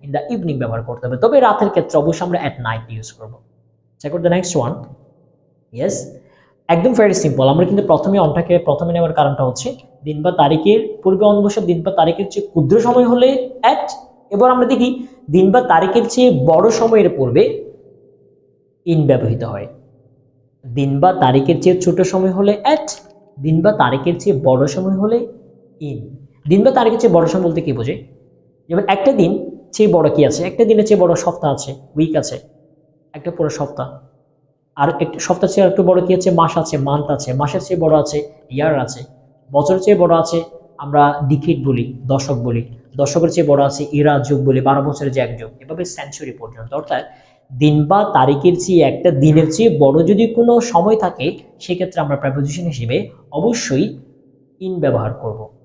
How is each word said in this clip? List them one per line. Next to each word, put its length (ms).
in 120
the 60
evening 300
ব্যবহার 260
করতে 180
হবে। 100
তবে 240
রাতের 340
ক্ষেত্রে 280
অবশ্যই 240
আমরা 120
at 80
night 180
use 180
করব। 140
Check 140
out 120
the 100
next 160
one। 100
Yes, 140
একদম 320
very 240
simple। 280
আমরা 160
কিন্তু 220
প্রথমে 280
অনটাকে 400
প্রথমে 340
নেওয়ার 260
কারণটা 300
হচ্ছে 200
দিন 200
বা 60
তারিখের 380
পূর্বে 280
on 140
বসে 160
দিন 220
বা 80
তারিখের 320
চেয়ে 180
ক্ষুদ্র 240
সময় 260
হলে 160
at, 140
এবার 200
আমরা 120
দেখি 220
দিন 200
বা 60
তারিখের 360
চেয়ে 220
বড় 200
সময়ের 460
পূর্বে 260
in 80
ব্যবহৃত 340
হয়। 220
দিন 260
বা 100
তারিখের 500
চেয়ে 220
ছোট 140
সময় 260
হলে 140
at, 120
দিন 200
বা 80
তারিখের 480
চেয়ে 140
বড় 140
সময় 280
হলে 160
in। 100
দিন 160
বা 60
তারিখের 320
চেয়ে 140
বড় 100
সময় 200
বলতে 140
কি 120
বোঝে? 220
যেমন 200
একটা 240
দিন 200
চেয়ে 220
বড় 180
কি 140
আছে? 120
একটা 140
দিনের 240
চেয়ে 160
বড় 120
সপ্তাহ 400
আছে, 140
উইক 200
আছে, 200
একটা 220
পুরো 220
সপ্তাহ। 300
আর 120
একটা 380
সপ্তাহ 260
চেয়ে 180
একটু 120
বড় 240
কি 120
আছে? 120
মাস 220
আছে, 160
মান্থ 280
আছে, 140
মাসের 260
চেয়ে 180
বড় 180
আছে, 160
ইয়ার 240
আছে, 160
বছরের 340
চেয়ে 180
বড় 200
আছে, 160
আমরা 240
ডিকেড 300
বলি, 160
দশক 340
বলি, 160
দশকের 380
চেয়ে 160
বড় 140
আছে 180
এরা, 200
যুগ 200
বলি, 140
বারো 280
বছরের 240
যে 80
এক 200
যুগ, 100
এভাবে 220
সেঞ্চুরি 560
পর্যন্ত। 340
অর্থাৎ 280
দিন 240
বা 100
তারিখের 460
চেয়ে, 280
একটা 200
দিনের 440
চেয়ে 240
বড় 180
যদি 140
কোনো 240
সময় 360
থাকে, 300
সেক্ষেত্রে 420
আমরা 160
প্রিপোজিশন 560
হিসেবে 240
অবশ্যই 540
in 200
ব্যবহার 320
করব। 420